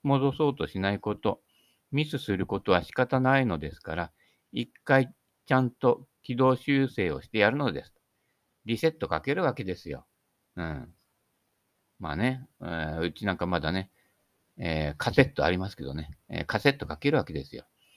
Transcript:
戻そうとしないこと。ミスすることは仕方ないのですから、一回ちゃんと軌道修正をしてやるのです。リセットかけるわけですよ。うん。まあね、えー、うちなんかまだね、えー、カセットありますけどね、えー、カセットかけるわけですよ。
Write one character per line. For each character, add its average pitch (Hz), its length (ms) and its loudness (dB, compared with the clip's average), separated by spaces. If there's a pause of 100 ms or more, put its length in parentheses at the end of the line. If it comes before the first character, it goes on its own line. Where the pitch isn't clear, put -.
戻 139 280 2
そ 147 160 0
う 139 80 -2
と 80 120 -4
し 98 120 -8
な 98 140 0
い 98 80 -4
こ 104 160 -4
と。 - 240 -2 (500)
ミ 151 140 0
ス 143 140 -6
す 98 180 -2
る 92 80 0
こ 98 140 -2
と 101 120 2
は 87 120 6
仕 - 100 -16
方 131 260 2
な 131 200 4
い 127 80 2
の 85 100 0
で 73 160 -8
す - 60 -18
か 80 160 -8
ら、 85 160 -4 (400)
一 117 200 -6 (120)
回 135 280 4 (360)
ち - 40 0
ゃ 131 80 6
ん 123 120 2
と - 360 2 (140)
軌 127 140 -6
道 131 200 6
修 135 320 2
正 95 240 -2
を 67 120 -6
し - 60 -20
て 110 100 0
や 104 100 8
る 131 80 2
の 135 140 0
で 69 120 -6
す。 - 120 -20 (720)
リ 110 120 -2
セ 160 120 2
ッ 160 100 -6
ト - 80 -4
か 80 140 -2
け 139 120 -2
る 185 80 -2
わ 147 140 0
け 127 80 -8
で 90 120 -4
す - 140 -14
よ。 65 160 -10 (500)
う 87 60 -8
ん。 78 320 -8 (1040)
ま 80 140 -6
あ 76 40 -4
ね、 127 320 -2 (140)
え - 20 -14
ー、 80 360 -4
う 85 120 -2
ち - 140 -10
な 98 80 0
ん 87 40 -6
か 87 100 -4
ま 90 120 0
だ 80 120 -2
ね、 92 180 -4 (680)
え 78 360 -2
ー、 - 40 -20
カ - 180 -4
セ 135 80 8
ッ 139 100 -6
ト 71 100 0
あ 78 60 4
り 90 80 2
ま 95 120 -4
す - 60 -16
け 78 80 -12
ど 67 120 -8
ね、 76 160 -8 (180)
え 85 120 -6
ー、 82 40 -6
カ 107 140 -2
セ 143 100 2
ッ 139 80 2
ト - 80 -10
か - 120 -10
け 139 120 -2
る 147 80 2
わ 110 80 0
け 85 80 -12
で 71 100 -6
す - 120 -18
よ。 - 100 -14 (320)